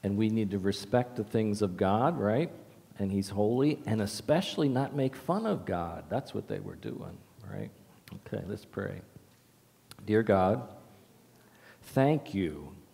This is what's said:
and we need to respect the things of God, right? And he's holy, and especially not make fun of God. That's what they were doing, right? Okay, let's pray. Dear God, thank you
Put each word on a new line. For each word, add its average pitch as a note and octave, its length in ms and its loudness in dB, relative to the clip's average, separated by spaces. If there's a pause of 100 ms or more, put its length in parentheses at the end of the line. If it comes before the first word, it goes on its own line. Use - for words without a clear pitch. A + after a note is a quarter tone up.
and G2+ 160 0
we A2 120 4
need A2 220 2
to G2 80 0
respect G2+ 560 0
the A2 80 -2
things G#2+ 380 0
of F#2 160 0
God, A2+ 420 4
right? A2+ 320 2 (460)
And G2 140 0
he's G2 180 0
holy, A#2 560 2
and A2 160 2
especially D3+ 680 0
not C3 280 0
make C3+ 200 0
fun G#3 300 -2
of F#2 220 -2
God. E2+ 420 -4
That's A#2 240 -4
what G#2 140 -6
they G#2+ 120 -6
were G1+ 160 -10
doing, - 440 -10 (280)
right? G2 220 -8 (580)
Okay, G#2 200 -6
let's G2+ 180 -10
pray. G2 360 -6 (1040)
Dear G#2+ 160 4
God, G#2 400 4 (1200)
thank C#3+ 540 0
you D2+ 340 -2 (240)